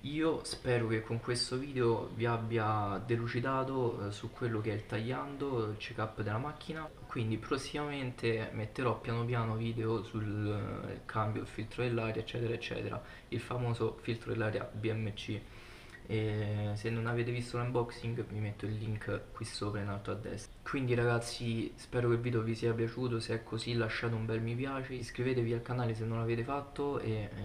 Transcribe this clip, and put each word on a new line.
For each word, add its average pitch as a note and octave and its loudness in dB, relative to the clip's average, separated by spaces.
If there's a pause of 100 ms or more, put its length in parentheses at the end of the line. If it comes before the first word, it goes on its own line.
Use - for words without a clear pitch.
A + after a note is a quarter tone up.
Io D3+ 2
spero A#2+ 2
che A2 2
con A#2 -2
questo B2 0
video B2+ 2
vi A2+ 2
abbia G#2+ 2
delucidato, A#2+ 2
eh, G2+ -2
su G#2+ -6
quello A2 0
che A2 2
è G#2 2
il G#2+ -2
tagliando, C3 0
il G#2 -4
check-up A2 -4
della G#2 2
macchina. D3+ -4 (200)
Quindi A2 0
prossimamente B2+ 0
metterò A2 0
piano A#2 0
piano A2+ 2
video A2+ 2
sul, G#2 0
eh, G2 -6
cambio, G#2+ 0
il - -6
filtro - -4
dell'aria, A2+ 2
eccetera, A#2 -2
eccetera, G#2+ -4 (280)
il A2+ 0
famoso A#2 0
filtro A2+ -2
dell'aria A2 2
B A2 0
M G#2+ 0
C. - -4 (680)
E G#2 2
se A2+ 0
non A2+ 0
avete A#2+ 2
visto A#2+ -2
l'unboxing A#2+ 0
vi G#2 -6
metto G#2+ -2
il A2 -2
link G#2+ -2
qui - -6
sopra G#2 -2
in G2+ -2
alto G2+ -2
a - 0
destra. - -6
Quindi B2+ 2
ragazzi, A#2 2
spero A#2+ 2
che A#2 8
il A#2 4
video A#2 2
vi A2+ 2
sia A#2 4
piaciuto, A#2 0
se A2+ -2
è A2+ -2
così A#2 -2
lasciate A#2 2
un A2 0
bel A2+ 2
mi A2+ 0
piace, C3 -2
iscrivetevi B2 2
al A#2 0
canale A#2+ 2
se A2 -2
non A2+ 0
l'avete A2+ 2
fatto C#3+ 0
e, A2+ 0
eh, G#2+ 0 (160)